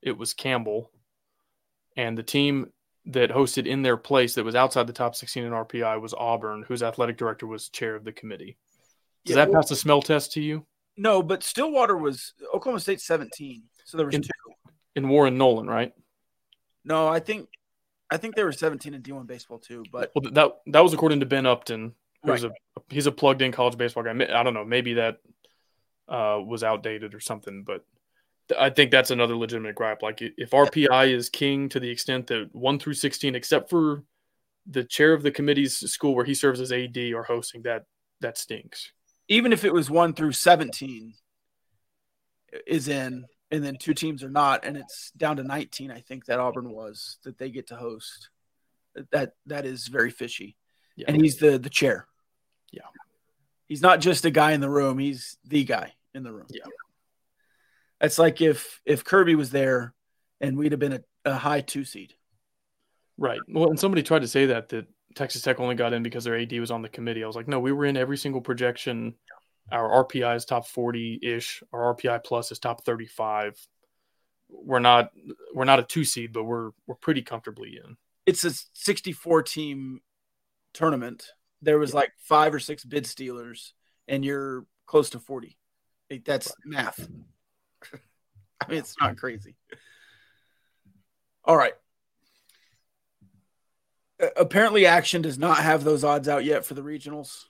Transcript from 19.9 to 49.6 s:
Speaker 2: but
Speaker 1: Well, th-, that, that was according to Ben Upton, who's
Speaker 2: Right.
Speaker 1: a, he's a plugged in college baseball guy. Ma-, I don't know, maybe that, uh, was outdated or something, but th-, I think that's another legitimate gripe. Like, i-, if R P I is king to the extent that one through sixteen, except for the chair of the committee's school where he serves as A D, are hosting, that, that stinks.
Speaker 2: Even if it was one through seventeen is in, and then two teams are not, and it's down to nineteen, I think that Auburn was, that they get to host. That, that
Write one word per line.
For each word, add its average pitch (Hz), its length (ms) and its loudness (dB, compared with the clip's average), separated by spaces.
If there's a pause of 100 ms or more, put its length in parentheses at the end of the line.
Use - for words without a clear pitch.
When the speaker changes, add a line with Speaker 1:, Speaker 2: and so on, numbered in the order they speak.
Speaker 2:
but 123 240 -6
Speaker 1:
Well, 147 60 0
th-, 127 140 -8
that, 147 160 6 (160)
that 147 120 6
was 175 140 8
according 151 260 2
to 139 60 0
Ben 135 200 0
Upton, 117 480 0 (300)
who's 123 200 0
Speaker 2:
Right. 113 100 -6 (240)
Speaker 1:
a, - 100 -18
he's 139 200 0
a 147 40 2
plugged 139 300 4
in 131 100 2
college 120 260 0
baseball 120 260 -2
guy. 113 100 -6
Ma-, 123 200 -2
I 117 100 4
don't 123 100 0
know, 110 100 -4
maybe 120 300 0
that, 117 240 0 (880)
uh, 107 340 0
was 110 220 -8
outdated 110 500 -4
or 107 60 -18
something, 101 440 -12
but 98 200 -10 (640)
th-, - 100 0
I 135 120 4
think 135 220 4
that's 131 200 6
another 120 240 0
legitimate 113 400 -6
gripe. 110 260 -4
Like, 107 200 -6
i-, 113 160 -10
if 117 160 -8
R 139 160 8
P 147 180 2
I 131 180 6
is 123 220 0
king 139 420 -2
to 135 120 -6
the 123 80 -8
extent 123 380 -4
that 110 280 -4
one 135 240 0
through 147 140 -6
sixteen, 139 420 -4
except 131 340 -4
for 151 360 0 (600)
the 135 200 -4
chair 151 260 4
of 151 120 2
the 143 80 2
committee's 143 440 0 (160)
school 143 240 0
where 123 100 2
he 143 80 -2
serves 131 280 2
as 127 100 -6
A 127 160 -2
D, 120 260 -6
are 113 100 -6
hosting, 117 400 -6
that, 117 200 -6 (380)
that 117 160 -8
stinks. - 560 -12 (340)
Speaker 2:
Even 233 240 4
if 196 140 2
it 175 80 2
was 156 160 2
one 165 240 4
through 156 180 -2
seventeen 131 840 2 (1500)
is 143 220 -2
in, 131 380 -6 (260)
and 151 120 -2
then 139 140 -8
two 156 160 -2
teams 147 300 -4
are 135 60 -12
not, 139 340 2
and 143 140 -8
it's - 340 -16
down 151 240 -2
to 135 80 -6
nineteen, 139 480 -8
I 117 80 -16
think 131 260 -16
that 123 140 -2
Auburn 123 300 -4
was, 107 540 -16
that 131 140 -16
they 135 120 -10
get 120 180 -16
to 117 80 -18
host. 117 540 -14 (840)
That, 143 220 -2 (140)
that 143 180 -8